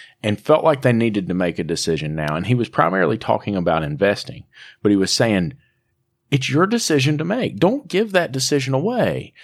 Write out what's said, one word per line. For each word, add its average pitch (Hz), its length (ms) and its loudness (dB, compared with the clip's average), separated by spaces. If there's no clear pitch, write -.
and 104 160 -2
felt 156 240 2
like 147 180 2
they 123 120 4
needed 110 340 0
to 90 60 -2
make 90 260 0
a 87 40 -2
decision 78 520 -2
now. 76 200 -2
And 90 120 -4
he 123 80 2
was 117 140 0
primarily 87 480 0
talking 107 400 -2
about 82 260 0
investing, 82 600 -2
but 104 100 2
he 101 60 4
was 95 140 2
saying, 98 420 0
"It's 131 180 0
your 151 160 2
decision 156 520 0
to 156 80 -4
make. 196 320 -4
Don't 214 320 0
give 202 240 -2
that 170 180 0
decision 135 420 -2
away. 135 600 -2